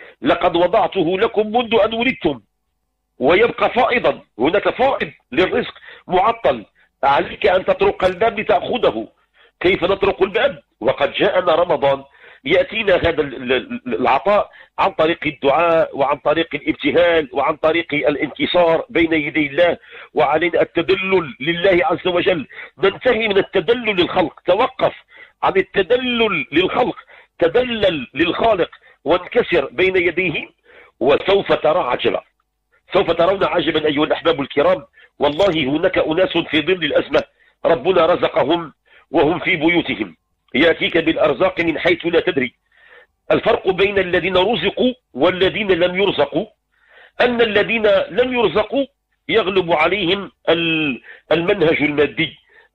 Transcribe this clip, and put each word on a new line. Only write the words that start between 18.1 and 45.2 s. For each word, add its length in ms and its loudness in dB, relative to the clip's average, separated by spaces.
بين 240 0
يدي 340 -2
الله، 300 0
وعلينا 480 2
التذلل 760 0
لله 460 0
عز 220 -2
وجل. 400 0
ننتهي 440 0
من 100 0
التذلل 580 0
للخلق، 500 -2
توقف 480 0
عن 140 2
التذلل 920 0
للخلق، 440 0
تذلل 720 0
للخالق 560 0
وانكسر 680 0
بين 240 0
يديه، 520 -2
وسوف 540 2
ترى 260 0
عجبا، 420 -2
سوف 180 2
ترون 320 2
عجبا 420 0
أيها 180 0
الأحباب 380 0
الكرام. 440 0
والله 440 0
هناك 340 0
أناس 400 0
في 240 -2
ظل 220 -2
الأزمة 400 0
ربنا 400 2
رزقهم 680 0
وهم 280 2
في 160 -2
بيوتهم، 600 -2
يأتيك 420 2
بالأرزاق 640 0
من 180 -2
حيث 260 0
لا 140 2
تدري. 340 -2
الفرق 380 0
بين 300 0
الذين 380 0
رزقوا 560 0
والذين 580 0